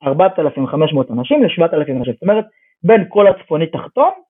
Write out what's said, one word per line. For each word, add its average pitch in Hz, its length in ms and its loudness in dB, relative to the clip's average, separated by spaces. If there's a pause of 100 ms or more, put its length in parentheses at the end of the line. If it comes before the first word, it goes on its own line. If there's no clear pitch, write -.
ארבעת 180 320 0
אלפים 143 280 -2
חמש 156 260 -2
מאות 139 180 -2
אנשים 127 340 0
לשבעת 170 300 0
אלפים 143 220 -2
אנשים. 123 160 -6
זאת - 100 -18
אומרת, 208 220 0 (380)
בין 202 260 4
כל 202 180 2
הצפוני 165 400 0
תחתון 262 440 -2 (200)